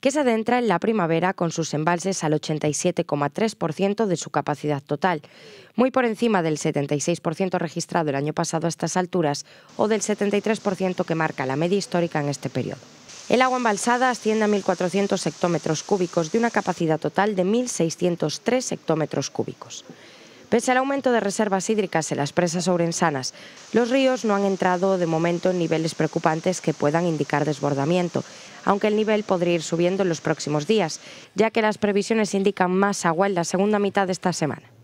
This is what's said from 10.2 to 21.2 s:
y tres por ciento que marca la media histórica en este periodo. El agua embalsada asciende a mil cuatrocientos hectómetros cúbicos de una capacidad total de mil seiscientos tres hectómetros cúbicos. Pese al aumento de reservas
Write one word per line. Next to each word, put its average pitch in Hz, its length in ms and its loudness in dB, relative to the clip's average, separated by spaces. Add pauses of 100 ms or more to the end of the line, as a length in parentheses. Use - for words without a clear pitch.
y 202 40 2
tres 214 180 -2
por 196 160 -2
ciento 185 300 -2
que 170 100 -2
marca 156 320 -2
la 131 80 -2
media 175 240 2
histórica 170 420 -2
en 143 80 -2
este 139 220 -4
periodo. 101 300 -4 (480)
El 233 120 4
agua 254 180 2
embalsada 240 520 2
asciende 220 360 0
a - 20 2
mil 208 160 2
cuatrocientos 185 640 0
hectómetros 160 560 -2
cúbicos 175 480 0
de 226 80 2
una 233 100 2
capacidad 170 480 0
total 190 380 0
de 180 80 2
mil 233 240 0
seiscientos 165 720 -2
tres 247 320 -2
hectómetros 151 580 -2
cúbicos. - 540 -10 (640)
Pese 233 220 2
al 254 60 4
aumento 269 340 0
de 240 80 4
reservas 196 520 0